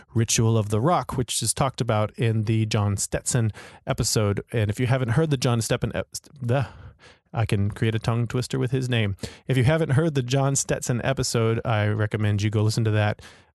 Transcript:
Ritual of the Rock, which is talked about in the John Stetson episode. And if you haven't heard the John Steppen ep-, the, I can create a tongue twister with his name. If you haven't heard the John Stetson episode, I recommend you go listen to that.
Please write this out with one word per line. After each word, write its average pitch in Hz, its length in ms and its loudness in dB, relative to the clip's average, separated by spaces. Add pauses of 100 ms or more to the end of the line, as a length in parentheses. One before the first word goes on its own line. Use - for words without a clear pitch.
(160)
Ritual 113 420 4
of 104 120 0
the 107 120 0
Rock, 175 340 0
which - 280 -4
is 110 100 -2
talked - 260 0
about 110 380 2
in 110 280 0
the 110 200 2
John 101 320 0
Stetson - 540 -2 (340)
episode. 110 560 0 (100)
And 104 200 0
if - 80 -6
you 123 80 0
haven't 127 220 0
heard 156 200 2
the 139 80 2
John 120 220 2
Steppen 117 340 -2
ep-, - 140 -4 (340)
the, 123 240 0 (640)
I 113 140 -2
can 101 240 0
create 110 240 -2
a 110 60 -4
tongue 117 260 0
twister 123 320 -4
with 127 140 -2
his 131 180 -2
name. 107 260 0 (320)
If 131 100 2
you 127 60 4
haven't 156 280 2
heard 151 240 2
the 131 80 0
John 135 320 0
Stetson - 480 -2
episode, 117 600 0
I 107 220 0
recommend 104 560 0
you 110 80 0
go 107 140 2
listen 113 220 2
to 107 60 2
that. 107 300 0 (340)